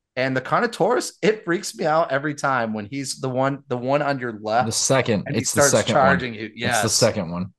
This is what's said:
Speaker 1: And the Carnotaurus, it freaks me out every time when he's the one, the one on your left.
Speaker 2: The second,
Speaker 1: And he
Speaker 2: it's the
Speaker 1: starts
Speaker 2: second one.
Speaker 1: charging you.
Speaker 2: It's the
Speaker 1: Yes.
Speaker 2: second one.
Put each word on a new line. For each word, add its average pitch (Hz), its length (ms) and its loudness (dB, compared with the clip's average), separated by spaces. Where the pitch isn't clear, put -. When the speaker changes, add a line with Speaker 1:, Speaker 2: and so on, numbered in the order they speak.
Speaker 1:
And 131 200 -2
the 165 60 -2
Carnotaurus, 220 720 0
it 214 240 0
freaks - 300 -4
me 196 100 -4
out 156 260 2
every 139 220 -2
time 127 400 -2
when 104 120 -6
he's 135 340 -8
the 135 100 -4
one, 135 380 -2
the 123 100 -2
one 135 240 0
on 139 180 -2
your 117 220 -6
left. 110 260 2
Speaker 2:
The 113 40 -2
second, 120 560 2
Speaker 1:
And 135 80 -4
he 117 60 0
Speaker 2:
it's - 100 -2
the - 80 0
Speaker 1:
starts 143 120 6
Speaker 2:
second 123 240 2
one. 147 80 4
Speaker 1:
charging 127 300 2
you. 110 120 -10
Speaker 2:
It's 117 360 -2
the 107 60 2
Speaker 1:
Yes. 104 60 0
Speaker 2:
second 104 360 2
one. 90 300 -6